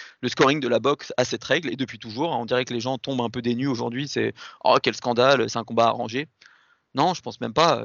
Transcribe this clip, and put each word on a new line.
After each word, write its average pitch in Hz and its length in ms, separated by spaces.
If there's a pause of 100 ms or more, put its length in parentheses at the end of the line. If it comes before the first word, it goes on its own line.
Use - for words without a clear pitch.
(200)
le 123 80
scoring 147 320
de 123 80
la 117 100
boxe 139 380
a 123 80
cette 113 180
règle, 151 300
et - 40
depuis 131 220
toujours, 123 340
hein, 123 60
on 117 80
dirait 127 180
que 120 100
les 117 60
gens 127 160
tombent 127 260
un 113 80
peu 123 120
des 120 140
nues 131 100
aujourd'hui, 120 400
c'est, « 113 280 (300)
Oh, - 160
quel 113 140
scandale, 120 560
c'est - 80
un 113 60
combat 113 220
arrangé. » 117 420 (640)
Non, 151 180
je - 80
pense - 220
même 117 100
pas. 147 320